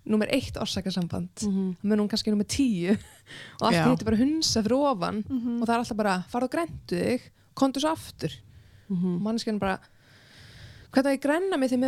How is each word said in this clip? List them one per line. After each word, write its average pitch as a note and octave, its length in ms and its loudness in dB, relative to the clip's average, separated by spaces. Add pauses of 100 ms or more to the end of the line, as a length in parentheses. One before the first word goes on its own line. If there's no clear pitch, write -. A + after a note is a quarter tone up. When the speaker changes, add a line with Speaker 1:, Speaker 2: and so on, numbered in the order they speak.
Speaker 1:
númer G#3+ 240 2
eitt - 240 -2
orsakasamband. F#3 880 -4
Speaker 2:
Mhm. G3 320 0
Speaker 1:
Þá - 80 -8
mun G#3 160 2
hún G#3 80 0
kannski G#3+ 240 -2
númer G#3 160 0
tíu G3+ 480 2 (280)
<laughs> - 360 -18
og - 80 4
allt F3 80 6
Speaker 2:
Já. D#3+ 140 4
Speaker 1:
hitt E3+ 100 2
er G#3+ 80 -2
bara A3 140 4
hunsað D4 420 2
fyrir C4+ 240 4
ofan F#3 320 -2
Speaker 3:
Mhm. A#3 400 -2
Speaker 1:
og A3+ 80 0
það A#3 60 4
er A#3 80 2
alltaf A#3 180 -4
bara, G3 160 2 (160)
„Farðu B3+ 160 -2
og - 80 -18
grenntu E4 400 -4
þig, G#3 320 -2 (240)
komdu C4+ 260 2
svo D#4 140 2
aftur.“ - 400 -6 (540)
Speaker 2:
Mhm. F3+ 280 0
Speaker 1:
Og F3 60 -2
manneskjan A3 360 -2
bara, F#3+ 220 -2 (1120)
„Hvernig C4+ 160 4
á C#4 60 2
ég - 40 -4
að - 60 -4
grenna F4 320 2
mig C4 140 0
þegar B3+ 160 2